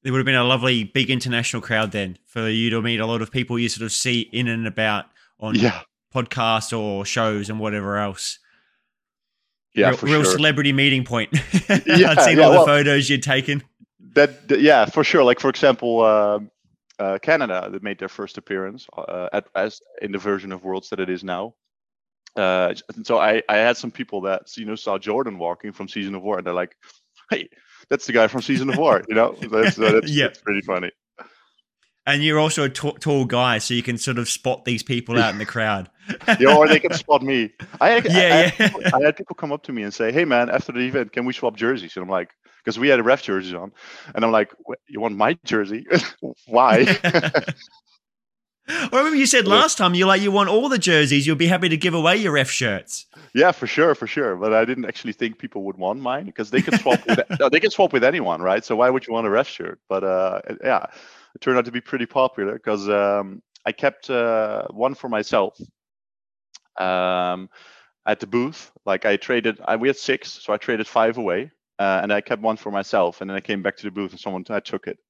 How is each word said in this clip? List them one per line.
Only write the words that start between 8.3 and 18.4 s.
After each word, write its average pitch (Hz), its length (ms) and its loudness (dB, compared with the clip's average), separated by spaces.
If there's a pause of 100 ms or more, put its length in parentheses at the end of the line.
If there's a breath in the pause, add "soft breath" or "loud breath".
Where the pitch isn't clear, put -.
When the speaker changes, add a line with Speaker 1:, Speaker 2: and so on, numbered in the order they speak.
Speaker 2:
Yeah, 101 140 4
Speaker 1:
Real, 127 80 2
Speaker 2:
for - 100 -6
Speaker 1:
real 151 160 4
Speaker 2:
sure. 92 100 2
Speaker 1:
celebrity 143 400 2
meeting 135 320 2
point. 117 280 -4
<laughs> - 360 0 (180)
Speaker 2:
Yeah, 175 240 6
Speaker 1:
I'd 156 100 6
seen 147 180 6
Speaker 2:
yeah, 156 60 10
Speaker 1:
all 131 80 10
the 180 60 10
Speaker 2:
well, 160 80 8
Speaker 1:
photos 143 440 4
you'd 135 140 0
taken. 139 380 -2 (520)
Speaker 2:
that, 143 320 2
that, 139 140 2
yeah, 139 240 8
for 151 180 0
sure. 147 220 4
Like, 120 160 4
for 135 100 2
example, 120 540 2
um, 104 460 2 (500)
uh, 98 180 -2
Canada 107 540 -2
that 95 100 -10
made 101 160 -8
their 95 100 -10
first - 300 -12
appearance, 98 480 -8 (100)